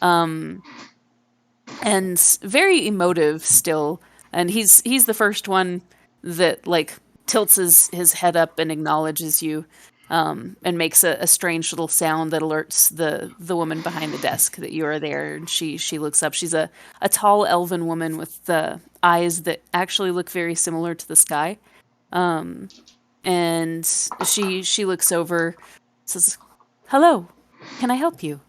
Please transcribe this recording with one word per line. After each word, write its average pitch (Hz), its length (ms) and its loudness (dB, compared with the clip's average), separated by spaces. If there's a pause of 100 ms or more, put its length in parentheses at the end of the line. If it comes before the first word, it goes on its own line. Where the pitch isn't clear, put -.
Um, 165 600 0 (1160)
and 190 320 0
s-, - 280 4
very 302 460 2
emotive 170 580 2
still, 156 560 2 (300)
and 175 180 0
he's, 202 320 6
he's 240 240 2
the 220 80 0
first 214 340 0
one 185 340 0 (420)
that, 170 440 0
like, 170 260 0 (320)
tilts 220 300 2
his, 175 340 6
his 175 240 0
head 175 220 2
up 165 240 2
and 160 120 0
acknowledges 156 680 -2
you, 156 240 -4 (440)
um, 160 540 -4
and 175 140 -2
makes 165 260 2
a, 165 180 2
a 170 60 -4
strange 165 440 0
little 165 160 -4
sound 160 440 -2
that 156 100 0
alerts 156 540 0
the, 156 440 -2
the 175 160 -6
woman 160 260 -2
behind 160 320 -6
the 175 40 -8
desk - 400 -2
that - 160 -10
you 160 120 -4
are 151 140 -2
there, 147 360 -6
and 160 140 -14
she, 160 280 -4
she 165 220 -6
looks 147 220 -2
up. 151 120 0
She's 165 200 -6
a, 156 160 0 (320)
a 196 80 0
tall 208 360 4
elven 175 420 0
woman 165 300 -4
with 160 280 -14
the 165 360 -2 (200)
eyes 170 420 4
that 165 180 -4 (120)
actually 185 380 0
look 175 180 -2
very 170 260 -4
similar 165 380 -2
to 165 140 -12
the 160 80 -6
sky. 160 420 2 (540)
Um, 175 560 -2 (560)
and 165 640 0 (380)
she, 190 380 -2
she 202 220 -2
looks 185 260 0
over, 170 440 0 (500)
says, - 320 -2 (500)
Hello, 277 400 4 (520)
can 247 120 -2
I 247 40 2
help 330 280 -2
you? 147 260 -8